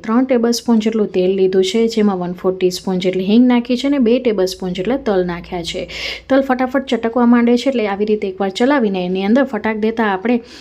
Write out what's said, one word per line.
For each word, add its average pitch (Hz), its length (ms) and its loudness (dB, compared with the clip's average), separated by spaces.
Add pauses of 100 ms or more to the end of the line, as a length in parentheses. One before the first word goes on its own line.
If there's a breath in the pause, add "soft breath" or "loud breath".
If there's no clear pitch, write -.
ત્રણ 240 220 0
ટેબલસ્પૂન 233 540 2
જેટલું 214 320 0
તેલ 185 240 0
લીધું 190 280 2
છે, 226 240 0
જેમાં 208 320 0
વન 175 140 -6
ફોર્થ 185 240 -2
ટીસ્પૂન 185 420 -2
જેટલી 185 260 -2
હિંગ 233 220 6
નાખી 240 300 2
છે 277 100 -4
અને 285 120 2
બે 233 200 4
ટેબલસ્પૂન 185 540 -2
જેટલા 202 240 -2
તલ 196 280 0
નાખ્યા 175 380 -8
છે. 175 200 -8 (460 loud breath)
તલ 269 120 4
ફટાફટ 262 460 -2
ચટકવા 233 380 0
માંડે 240 320 4
છે, 254 120 -2
એટલે 233 180 0
આવી 196 180 -2
રીતે 214 220 -2
એકવાર 196 220 -4
ચલાવીને 214 560 0
એની 185 240 -2
અંદર 262 160 4
ફટાક 220 320 -4
દેતા 220 360 -2
આપણે 226 260 0 (220 loud breath)